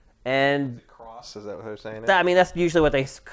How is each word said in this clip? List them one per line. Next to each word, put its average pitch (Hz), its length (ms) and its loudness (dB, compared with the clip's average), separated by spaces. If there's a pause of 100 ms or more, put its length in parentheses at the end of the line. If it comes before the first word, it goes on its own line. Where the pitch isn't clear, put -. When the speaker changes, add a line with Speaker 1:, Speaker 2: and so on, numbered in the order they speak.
(240)
Speaker 1:
and 135 640 0
Speaker 2:
Cross, 113 480 -20
is 208 100 -14
that 202 120 -10
what 110 80 -14
they're 107 120 -10
saying? 110 260 -12
Speaker 1:
that, 190 160 4
I 175 40 2
mean, 180 120 4
that's 180 200 4
usually 170 260 2
what 151 100 4
they 135 120 2
s-, - 180 -12 (120)